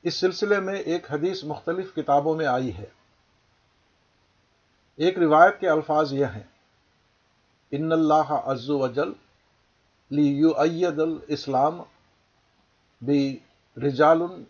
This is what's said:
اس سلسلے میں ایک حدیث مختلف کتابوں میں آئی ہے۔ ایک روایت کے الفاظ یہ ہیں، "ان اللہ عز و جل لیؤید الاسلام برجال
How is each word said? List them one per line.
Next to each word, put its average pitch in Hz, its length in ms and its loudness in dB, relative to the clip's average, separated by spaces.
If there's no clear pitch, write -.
اس 170 100 -4
سلسلے 202 460 0
میں 190 160 -6
ایک 170 360 -6
حدیث 151 320 -4
مختلف 170 520 -8
کتابوں 147 400 0
میں 160 100 -4
آئی 123 320 -4
ہے۔ 98 80 -14
ایک 180 220 0
روایت 170 420 6
کے 185 100 -2
الفاظ 151 440 0
یہ 139 120 2
ہیں، 107 180 -10
"ان 156 200 -4
اللہ 156 380 2
عز 135 400 -4
و 135 180 0
جل 143 220 -4
لیؤید 151 880 2
الاسلام 151 840 -2
برجال 139 1200 0